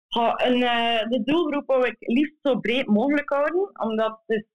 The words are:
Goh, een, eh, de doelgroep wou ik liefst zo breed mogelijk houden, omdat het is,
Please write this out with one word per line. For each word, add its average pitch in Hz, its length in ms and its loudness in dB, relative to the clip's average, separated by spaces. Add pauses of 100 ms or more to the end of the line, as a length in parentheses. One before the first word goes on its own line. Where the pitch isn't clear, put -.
Goh, 233 280 0
een, 247 280 2
eh, 233 460 0
de 240 140 0
doelgroep 294 440 0
wou 262 200 2
ik - 120 -6
liefst 277 420 0
zo 262 180 0
breed 240 280 -2
mogelijk 285 420 2
houden, 320 500 -2
omdat 220 460 -4
het 220 120 -2
is, 208 180 -8